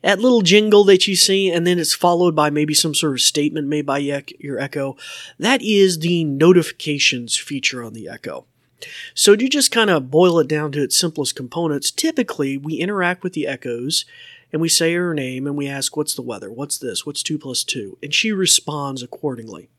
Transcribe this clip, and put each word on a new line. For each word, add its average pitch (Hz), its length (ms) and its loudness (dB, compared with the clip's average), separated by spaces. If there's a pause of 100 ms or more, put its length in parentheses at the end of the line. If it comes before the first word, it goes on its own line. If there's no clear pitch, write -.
That 196 180 2
little 240 220 6
jingle 208 420 6
that 190 240 6
you 190 80 0
see, 190 340 2
and 170 160 0
then 180 120 4
it's 160 160 -2
followed 175 420 2
by 151 120 4
maybe 151 260 0
some 156 200 0
sort 151 200 0
of 123 60 -6
statement 151 460 0
made 147 180 -2
by 139 140 0
your, 143 240 -4 (160)
your 139 200 -8
Echo, 139 380 -6 (420)
that 202 240 0
is 190 360 4
the 170 260 0
notifications 147 1120 2
feature 127 460 -6
on 113 100 -12
the 107 160 -14
Echo. 92 380 -14 (680)
So 208 220 6
to 247 120 0
just 277 220 0
kind 220 200 2
of 135 200 2
boil 170 280 6
it 151 100 2
down 151 240 -2
to 143 100 -2
its 123 140 -2
simplest 156 400 -2
components, 147 540 -4
typically 185 680 -2
we 147 180 -8
interact 180 480 -4
with 180 100 -6
the 147 140 -6
Echoes, 131 580 -6 (480)
and 156 80 -4
we 165 80 0
say 165 260 2
her 175 200 -2
name, 131 320 -6
and 143 100 -4
we 143 120 -6
ask, 139 280 -6
"What's 151 180 -4
the 127 80 -10
weather? 107 300 -10
What's 139 260 -8
this? 117 280 -8
What's 143 160 -8
two 151 160 -4
plus 131 260 -8
two?" 101 380 -8
And 147 100 -10
she 220 200 0
responds 143 680 -2
accordingly. 113 760 -10